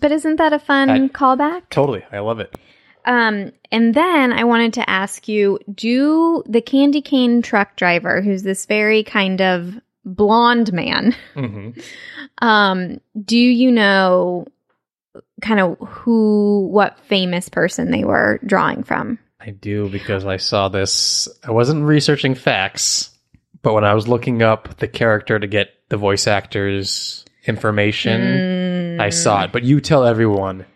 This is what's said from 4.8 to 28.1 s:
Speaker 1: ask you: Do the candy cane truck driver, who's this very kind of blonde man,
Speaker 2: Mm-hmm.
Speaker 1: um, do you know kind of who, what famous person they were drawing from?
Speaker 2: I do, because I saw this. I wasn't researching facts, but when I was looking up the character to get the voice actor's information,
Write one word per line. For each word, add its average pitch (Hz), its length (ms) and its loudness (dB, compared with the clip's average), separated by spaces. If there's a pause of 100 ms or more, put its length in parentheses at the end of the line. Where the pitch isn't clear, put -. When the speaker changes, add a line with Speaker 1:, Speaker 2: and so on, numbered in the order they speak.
Speaker 1:
ask 190 400 -4
you: 202 300 0 (140)
Do 302 760 0
the 226 140 0
candy 277 400 2
cane 240 400 2
truck 208 360 -2
driver, 175 440 0
who's 196 220 -2
this 190 220 -4
very 214 380 2
kind 190 380 -2
of 185 380 -2 (240)
blonde 226 680 2
man, 180 420 0 (200)
Speaker 2:
Mm-hmm. 113 440 -10 (680)
Speaker 1:
um, 196 540 2 (240)
do 226 140 0
you 247 340 4
know 185 760 2 (960)
kind 214 180 0
of 180 180 0 (100)
who, 208 840 2
what 202 280 2
famous 180 480 -2
person 170 440 -2
they - 120 0
were - 420 0
drawing 190 380 0
from? - 360 -6 (200)
Speaker 2:
I 110 120 -16
do, 101 380 -6
because 98 360 -6
I 95 120 -4
saw 98 320 -2
this. - 580 -2 (160)
I 123 80 -8
wasn't 135 320 2
researching 147 520 2
facts, - 760 -4 (520)
but 113 120 0
when 107 100 2
I 104 100 4
was 110 140 0
looking 120 340 0
up 110 360 0
the 110 100 -6
character 110 500 0
to 104 100 -6
get 101 240 -2 (180)
the 107 80 -2
voice 101 300 -2
actor's 98 1000 -4 (200)
information, 104 760 -2